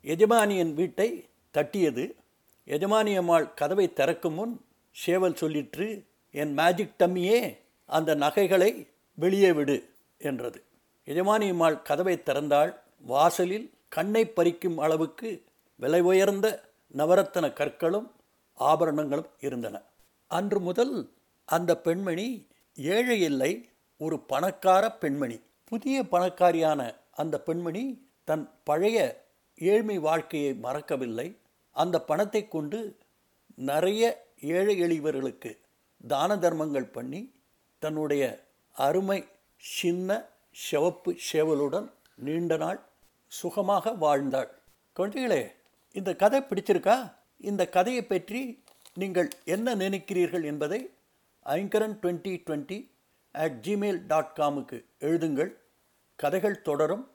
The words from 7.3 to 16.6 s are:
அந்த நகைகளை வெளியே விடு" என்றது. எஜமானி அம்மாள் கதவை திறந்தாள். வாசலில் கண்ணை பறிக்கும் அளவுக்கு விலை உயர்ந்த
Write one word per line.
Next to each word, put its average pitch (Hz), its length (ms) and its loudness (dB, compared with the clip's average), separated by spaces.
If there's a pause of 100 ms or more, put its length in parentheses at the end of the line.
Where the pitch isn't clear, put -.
அந்த 156 280 2
நகைகளை 180 760 2 (260)
வெளியே 190 380 4
விடு" 143 360 0 (300)
என்றது. 120 440 -6 (420)
எஜமானி 196 440 2
அம்மாள் 165 340 2
கதவை 170 340 0
திறந்தாள். 147 600 2 (240)
வாசலில் 175 720 2 (160)
கண்ணை 208 380 0
பறிக்கும் 170 520 0
அளவுக்கு 160 680 -2 (320)
விலை 156 240 2
உயர்ந்த 196 640 2 (320)